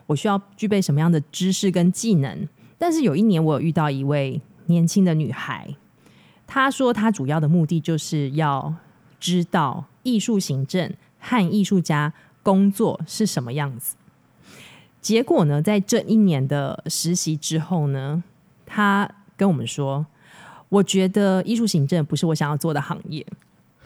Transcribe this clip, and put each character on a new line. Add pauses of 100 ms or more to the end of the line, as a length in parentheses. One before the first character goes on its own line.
我
需
要 (160)
具
备
什
么
样
的 (120)
知
识
跟
技
能？ (300)
但
是
有
一
年
我
有
遇
到
一
位 (260)
年
轻
的
女
孩， (680)
她
说
她
主
要
的
目
的
就
是
要 (480)
知
道 (180)
艺
术
行
政 (240)
和
艺
术
家 (300)
工
作
是
什
么
样
子。 (1040)
结
果
呢，
在
这
一
年
的
实
习
之
后
呢， (440)
她 (260)
跟
我
们
说 (640)
，“我
觉
得
艺
术
行
政
不
是
我
想
要
做
的
行
业。” (600)